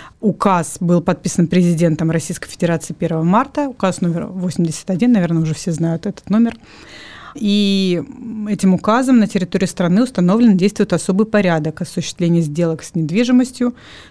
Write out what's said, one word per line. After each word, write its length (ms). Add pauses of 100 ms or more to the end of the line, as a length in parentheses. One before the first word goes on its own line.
(200)
Указ 580
был 220
подписан 480
президентом 640
Российской 360
Федерации 460
первого 300
марта, 440
указ 320
номер 260
восемьдесят 640
один, 220
наверное, 300
уже 120
все 180
знают 340
этот 240
номер. 260 (800)
И 680 (460)
этим 260
указом 440
на 100
территории 380
страны 360
установлен, 540
действует 360
особый 320
порядок 580
осуществления 580
сделок 420
с 140
недвижимостью 760 (360)